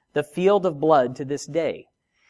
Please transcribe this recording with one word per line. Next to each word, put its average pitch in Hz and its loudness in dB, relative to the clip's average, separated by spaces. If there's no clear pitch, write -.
the 147 -2
field 185 2
of 156 -4
blood 139 2
to 147 -8
this 135 -8
day. 151 -6